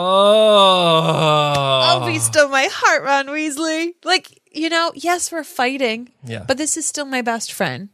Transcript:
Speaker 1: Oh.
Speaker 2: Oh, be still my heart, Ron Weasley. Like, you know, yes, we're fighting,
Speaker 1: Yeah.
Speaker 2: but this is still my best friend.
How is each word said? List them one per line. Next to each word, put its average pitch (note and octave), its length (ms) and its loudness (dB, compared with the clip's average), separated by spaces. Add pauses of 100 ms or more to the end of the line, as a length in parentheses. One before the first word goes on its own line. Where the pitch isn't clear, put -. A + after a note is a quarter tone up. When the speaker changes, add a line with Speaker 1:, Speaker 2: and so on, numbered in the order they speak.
(400)
Speaker 1:
Oh. D#3 1600 4
Speaker 2:
Oh, B2 40 -4
be A2 120 -4
still C#4+ 300 2
my C4+ 220 0
heart, F4+ 320 0
Ron C#4 240 -2
Weasley. D#4 680 -6 (100)
Like, - 360 -4 (120)
you D#4 160 -6
know, E4 260 -2
yes, E4+ 380 -4
we're D#4+ 120 -8
fighting, B3 680 -4 (140)
Speaker 1:
Yeah. A2+ 220 -10
Speaker 2:
but C4 120 -2
this D4+ 180 -4
is D#4 100 -6
still D4 200 -8
my C4 160 -4
best A#3 300 -6
friend. F3+ 420 -6